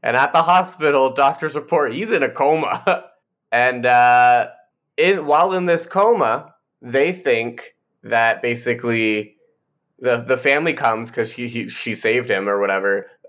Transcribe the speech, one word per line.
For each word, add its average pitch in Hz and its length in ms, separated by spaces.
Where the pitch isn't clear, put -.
And 120 140
at 139 160
the 165 100
hospital, 156 680
doctors 139 420
report 147 380
he's 214 180
in 160 120
a 127 60
coma. 160 800
<laughs> - 60
And, 123 340
uh, 123 640
in, 170 300
while 165 260
in 185 100
this 170 240
coma, 190 680
they 135 320
think 117 640
that 113 380
basically 117 960
the, 123 180
the 120 180
family 147 380
comes 117 360
'cause 113 220
he, 123 160
he, 117 220
she - 240
saved 113 360
him 101 200
or 101 100
whatever, 98 500